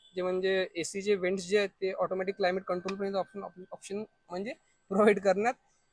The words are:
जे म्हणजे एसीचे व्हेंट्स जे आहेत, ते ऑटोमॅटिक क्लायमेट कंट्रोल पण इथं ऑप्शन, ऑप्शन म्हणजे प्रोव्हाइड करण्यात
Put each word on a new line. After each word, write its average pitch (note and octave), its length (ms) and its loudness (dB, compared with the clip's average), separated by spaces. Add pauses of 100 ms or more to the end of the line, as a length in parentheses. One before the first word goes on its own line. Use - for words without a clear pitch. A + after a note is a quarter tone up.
(160)
जे F#3 60 -4
म्हणजे F#3 440 0 (100)
एसीचे G3 380 0
व्हेंट्स F#3 340 -2
जे G#3 100 2
आहेत, G3+ 100 2
ते F#3+ 240 -4
ऑटोमॅटिक F#3 420 -2
क्लायमेट F#3 280 0
कंट्रोल F#3+ 360 -4
पण G3+ 80 -2
इथं G3 120 -2
ऑप्शन, F#3 540 -8
ऑप्शन G3 320 -10 (260)
म्हणजे G3 220 -6 (360)
प्रोव्हाइड G#3 320 6
करण्यात G3+ 340 2 (380)